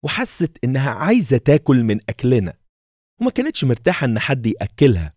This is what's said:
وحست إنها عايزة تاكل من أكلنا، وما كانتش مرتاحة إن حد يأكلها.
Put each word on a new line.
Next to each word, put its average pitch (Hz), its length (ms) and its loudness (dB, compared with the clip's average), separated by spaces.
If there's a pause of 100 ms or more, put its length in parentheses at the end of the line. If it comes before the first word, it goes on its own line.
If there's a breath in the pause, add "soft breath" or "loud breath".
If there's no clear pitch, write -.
وحست 175 600 -4
إنها 135 260 -2
عايزة 165 480 0
تاكل 143 460 4
من 107 160 0 (100)
أكلنا، 113 480 0 (640)
وما 254 100 0
كانتش 285 320 -4
مرتاحة 139 420 0
إن 113 140 -2
حد 123 260 -4
يأكلها. 101 720 0